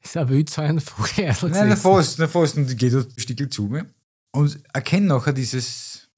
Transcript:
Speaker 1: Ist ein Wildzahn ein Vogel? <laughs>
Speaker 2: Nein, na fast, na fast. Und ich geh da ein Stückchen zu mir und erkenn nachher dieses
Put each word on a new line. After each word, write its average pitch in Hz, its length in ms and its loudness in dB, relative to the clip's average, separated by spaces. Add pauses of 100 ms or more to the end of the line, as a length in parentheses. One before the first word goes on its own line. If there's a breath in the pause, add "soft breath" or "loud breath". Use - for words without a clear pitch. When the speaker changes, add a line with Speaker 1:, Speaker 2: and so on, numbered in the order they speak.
Speaker 1:
Ist - 140 -12
ein 147 140 0
Wildzahn 151 360 0 (120)
ein - 20 -2
Vogel? - 640 -2
<laughs> 175 100 -2
Speaker 2:
Nein, 202 180 4
na 208 60 4
fast, 190 440 4
na 160 80 2
fast. 160 280 2
Und 143 160 0
ich 123 60 -6
geh 123 140 2
da 131 80 2
ein 127 80 -2 (100)
Stückchen 131 340 -6
zu 104 120 -4
mir 107 260 -6 (420)
und 143 280 0 (120)
erkenn 180 360 0
nachher 139 260 2
dieses - 720 -6 (100)